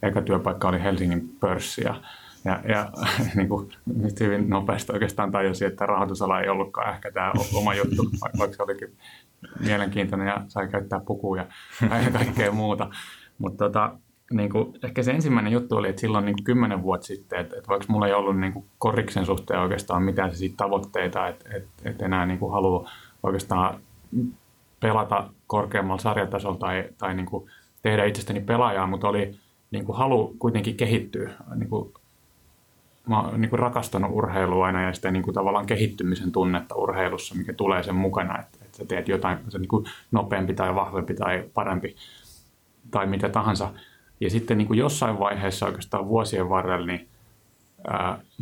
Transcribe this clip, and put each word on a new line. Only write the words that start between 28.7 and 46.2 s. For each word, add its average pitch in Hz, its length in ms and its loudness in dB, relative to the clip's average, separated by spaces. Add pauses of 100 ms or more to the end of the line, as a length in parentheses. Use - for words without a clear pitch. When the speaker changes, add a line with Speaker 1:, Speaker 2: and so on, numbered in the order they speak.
Speaker 1:
mutta 98 220 0
oli, 101 260 0 (360)
niin 104 140 -4
kuin, 104 140 -4
halu 127 400 2
kuitenkin 113 380 0
kehittyä. 107 540 0 (240)
Niin 113 140 -2
kuin, - 240 -4 (1160)
mä 110 120 4
oon, 110 200 0
niin 117 100 2
kuin, 123 80 0
rakastanut 113 560 0
urheilua 92 520 2
aina 92 160 2
ja 92 100 0
sitä, - 180 -2
niin 92 120 2
kuin, 92 120 -2
tavallaan 101 320 2
kehittymisen 95 640 0
tunnetta 90 420 2
urheilussa, 92 600 -2
mikä 90 180 -6
tulee 95 300 2
sen 92 120 -2
mukana, 92 440 0
että, - 260 -14
että - 120 -20
sä 101 80 -10
teet - 240 -4
jotain, 92 300 2 (100)
se, 95 100 -8
niin 92 100 -4
kuin, 107 160 2 (260)
nopeampi 98 440 0
tai 92 200 0
vahvempi 92 400 -2
tai 92 300 -2 (100)
parempi 98 420 -2 (920)
tai 98 160 0
mitä 98 220 0
tahansa. 104 420 0 (500)
Ja 98 100 0
sitten, 113 280 2
niin 104 100 2
kuin, 113 100 4
jossain 131 400 2
vaiheessa 98 480 0
oikeastaan 98 420 -4
vuosien 104 400 2